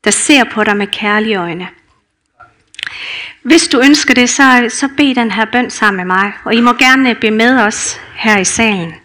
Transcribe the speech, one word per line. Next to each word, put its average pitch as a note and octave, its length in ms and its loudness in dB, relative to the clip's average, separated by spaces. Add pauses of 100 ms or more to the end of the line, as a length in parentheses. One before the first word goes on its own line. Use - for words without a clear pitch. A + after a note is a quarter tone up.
Der G#3 80 0
ser C#4 320 2
på A3 200 -4
dig G#3 140 0
med G3+ 100 -4
kærlige G#3+ 480 -2
øjne. F3 320 -6 (1700)
Hvis D#4+ 260 2
du C4 120 0
ønsker C#4 340 4
det, B3 160 2
så, B3 400 4
så C4+ 280 -6
bed C#4 180 0
den A#3 160 -2
her G#3+ 140 -2
bøn B3 240 -2
sammen G3+ 280 -2
med F#3 180 -4
mig. G3+ 180 -2 (100)
Og A#3 100 -2
I A#3 80 2
må A#3+ 120 4
gerne C4 420 2
bede G#3+ 160 -2
med A#3 280 2
os - 400 -2 (160)
her G#3+ 220 0
i F#3+ 60 0
salen. F#3+ 500 -2 (120)